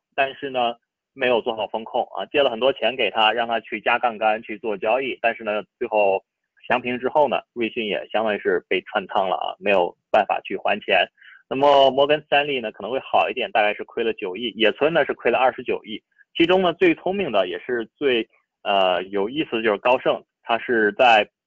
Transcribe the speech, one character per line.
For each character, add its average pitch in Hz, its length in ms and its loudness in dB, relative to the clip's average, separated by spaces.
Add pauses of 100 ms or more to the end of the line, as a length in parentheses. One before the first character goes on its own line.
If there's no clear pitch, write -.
(140)
但 135 220 -2
是 143 140 -12
呢 120 260 -2 (380)
没 131 140 -2
有 123 140 4
做 117 140 -4
好 104 120 -4
风 110 180 -8
控 120 180 -4 (140)
啊， 95 80 -6
借 143 180 0
了 131 60 4
很 113 100 -6
多 131 140 2
钱 123 240 -2
给 110 120 0
他， 110 220 2
让 117 160 -2
他 113 140 -2
去 110 180 -10
加 120 180 0
杠 120 200 -2
杆 110 260 0
去 107 140 -12
做 104 180 -6
交 110 240 0
易， 131 220 -6
但 113 120 0
是 113 120 -10
呢 107 180 -4 (140)
最 120 100 -6
后 104 380 0 (420)
降 120 140 0
平 123 180 -6
之 127 100 -4
后 147 180 2
呢， 92 140 -2 (120)
瑞 113 160 -4
信 117 160 -6
也 92 260 -4
相 107 120 -2
当 107 120 0
于 101 40 -4
是 92 280 0
被 92 140 0
穿 95 260 -4
仓 95 200 0
了 90 80 0
啊， - 240 -6
没 98 120 0
有 90 240 2 (160)
办 107 140 4
法 90 160 -2
去 - 160 -10
还 101 220 -2
钱。 95 280 0 (420)
那 127 60 -4
么 139 340 6
摩 135 160 2
根 151 140 2
斯 147 100 -16
坦 147 180 2
利 135 120 -4
呢 107 120 -6
可 - 120 -14
能 104 80 -6
会 123 80 -2
好 92 300 0
一 107 40 -6
点， 104 180 -6
大 110 120 2
概 104 100 0
是 107 100 -10
亏 - 200 -6
了 110 100 -2
九 92 220 -8
亿， 117 200 -8
野 107 180 2
村 156 200 0
呢 160 120 2
是 123 80 -4
亏 - 180 -2
了 120 60 2
二 127 140 4
十 127 120 -12
九 110 200 -6
亿， 107 160 -14 (360)
其 165 100 4
中 185 160 2
呢 175 120 2
最 175 200 2
聪 180 220 -6
明 185 160 -4
的 95 160 0
也 87 120 -8
是 120 260 -6 (100)
最， 123 320 0 (340)
呃， 95 440 2
有 98 220 -4
意 147 180 -6
思 120 120 -6
的 113 60 -4
就 110 80 2
是 98 80 0
高 123 180 2
盛， 127 260 -2 (200)
它 117 160 -2
是 110 320 0
在 110 360 4 (200)